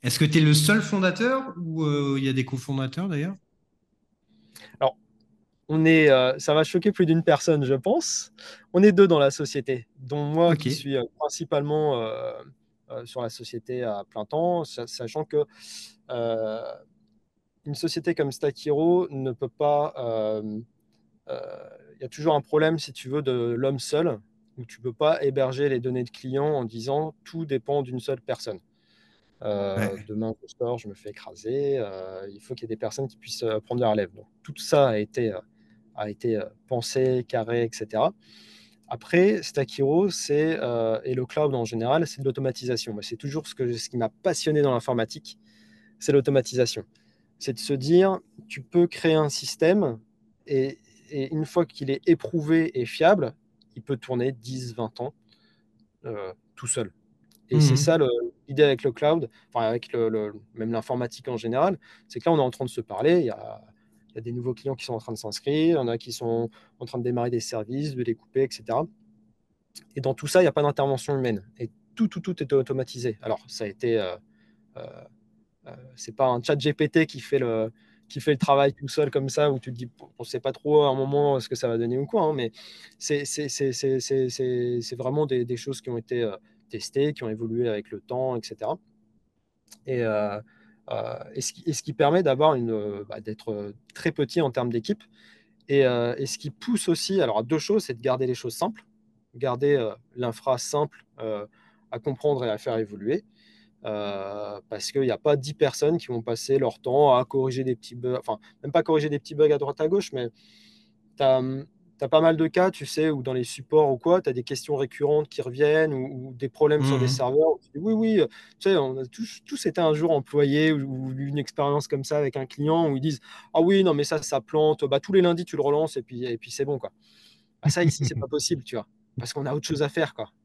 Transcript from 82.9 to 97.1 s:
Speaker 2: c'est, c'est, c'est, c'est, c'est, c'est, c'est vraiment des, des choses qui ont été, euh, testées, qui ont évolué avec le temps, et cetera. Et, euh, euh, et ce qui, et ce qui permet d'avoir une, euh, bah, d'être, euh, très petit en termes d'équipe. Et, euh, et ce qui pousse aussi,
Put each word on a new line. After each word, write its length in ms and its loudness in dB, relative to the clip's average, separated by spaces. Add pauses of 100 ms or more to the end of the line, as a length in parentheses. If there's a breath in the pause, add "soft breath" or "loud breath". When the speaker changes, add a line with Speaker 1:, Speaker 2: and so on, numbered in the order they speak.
Speaker 2:
c'est, 280 -4
c'est, 240 -6
c'est, 220 -2
c'est, 280 0
c'est, 300 -2
c'est, 500 -2
c'est 160 -10
vraiment 300 -2
des, 180 -2
des 140 -6
choses 240 -10
qui 80 -10
ont 80 -4
été, 240 -4
euh, 120 -2 (340 soft breath)
testées, 440 -2
qui 100 -10
ont 60 -6
évolué 400 -4
avec 220 -4
le 100 -10
temps, 340 -4
et 80 -4
cetera. 360 -6 (1040)
Et, 180 -4
euh, 380 -2 (500 soft breath)
euh, 280 -6 (160)
et 80 -8
ce 100 -6
qui, 140 -20
et 80 -2
ce 80 -8
qui 100 -8
permet 300 4
d'avoir 320 4
une, 160 -2
euh, 360 -4
bah, 140 -12
d'être, 320 -10
euh, 200 -8 (200)
très 180 -4
petit 300 -2
en 100 2
termes 220 -4
d'équipe. 300 -4 (640 soft breath)
Et, 160 6
euh, 320 2
et 80 -4
ce 140 -8
qui 120 -10
pousse 380 -4
aussi, 320 0